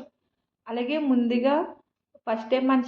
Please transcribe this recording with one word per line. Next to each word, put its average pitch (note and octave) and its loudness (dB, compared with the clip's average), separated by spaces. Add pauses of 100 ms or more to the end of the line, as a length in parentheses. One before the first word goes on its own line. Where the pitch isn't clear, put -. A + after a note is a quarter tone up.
(680)
అలాగే B3 -4
ముందుగా B3+ 2 (500)
ఫస్ట్ - -6
టైమ్ C4 2
మన B3+ 4